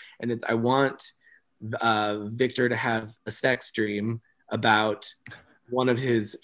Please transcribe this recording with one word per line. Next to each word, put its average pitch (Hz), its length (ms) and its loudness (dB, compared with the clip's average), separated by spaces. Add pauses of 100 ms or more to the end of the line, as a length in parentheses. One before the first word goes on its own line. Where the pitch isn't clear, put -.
(200)
And 120 120 -4
it's, 117 180 -4
I 113 60 2
want, 127 560 0 (680)
uh, 107 380 0 (100)
Victor 123 400 0
to 120 80 0
have 113 480 -2
a 113 60 -8
sex - 400 -2
dream 107 500 -2 (280)
about 110 640 2 (560)
one 127 200 2
of 120 80 4
his 117 460 0